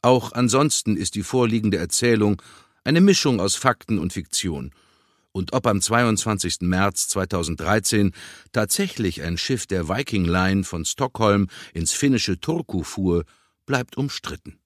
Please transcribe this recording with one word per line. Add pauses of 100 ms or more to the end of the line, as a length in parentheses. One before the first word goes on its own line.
Auch
ansonsten
ist
die
vorliegende
Erzählung (420)
eine
Mischung
aus
Fakten
und
Fiktion. (600)
Und
ob
am
zweiundzwanzigsten
März
zweitausenddreizehn (380)
tatsächlich
ein
Schiff
der
Viking
Line
von
Stockholm (260)
ins
finnische
Turku
fuhr, (420)
bleibt
umstritten.